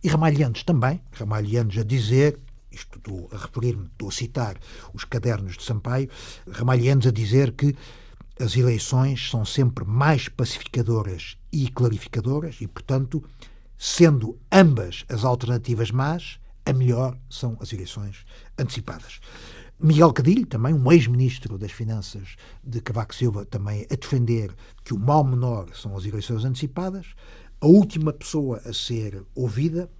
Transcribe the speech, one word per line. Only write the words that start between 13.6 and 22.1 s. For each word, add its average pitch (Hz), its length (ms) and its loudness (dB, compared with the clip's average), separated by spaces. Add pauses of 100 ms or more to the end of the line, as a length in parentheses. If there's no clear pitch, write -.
sendo 139 640 4 (100)
ambas 131 600 6
as 113 160 -2
alternativas 123 680 0
más, 143 480 -4 (260)
a 143 60 0
melhor 127 460 2 (120)
são 117 300 -6
as - 140 -10
eleições 101 520 -12 (320)
antecipadas. - 640 -8 (580)
Miguel 151 360 6
Cadilho, 175 320 4
também 127 280 0
um 135 160 2
ex-ministro 123 680 4
das 98 140 -8
Finanças 107 640 -8 (280)